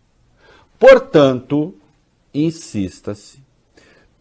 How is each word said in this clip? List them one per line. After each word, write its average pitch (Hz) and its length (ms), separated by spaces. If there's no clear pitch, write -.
Portanto, 151 960
insista-se, 123 1080